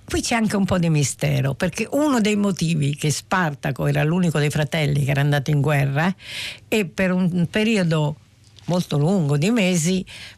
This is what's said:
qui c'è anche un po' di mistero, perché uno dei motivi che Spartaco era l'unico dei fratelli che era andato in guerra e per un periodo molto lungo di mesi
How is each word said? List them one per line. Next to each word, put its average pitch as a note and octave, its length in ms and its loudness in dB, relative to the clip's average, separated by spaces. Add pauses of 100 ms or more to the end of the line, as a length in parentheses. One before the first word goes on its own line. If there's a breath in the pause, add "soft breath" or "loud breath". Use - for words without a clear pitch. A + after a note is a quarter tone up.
qui F4 160 -4
c'è - 140 -4
anche G#3+ 220 0
un G3 80 2
po' F#3 140 0
di E3+ 120 2
mistero, C#3 640 0
perché - 360 -4
uno C#4 300 2
dei G#3+ 160 2
motivi E3 600 0
che D3+ 140 -2
Spartaco D3 760 -2
era D3 180 0
l'unico E3 340 2
dei D3 120 0
fratelli C#3+ 540 0
che B2+ 60 0
era C#3 100 0
andato C#3+ 300 2
in D3 100 2
guerra C#3+ 520 0 (560 loud breath)
e G#3+ 180 0
per F3+ 260 0
un F3+ 380 0
periodo E3+ 640 0 (500)
molto E3+ 300 -2
lungo D3 400 2
di E3 140 2
mesi F#3 540 2 (340 loud breath)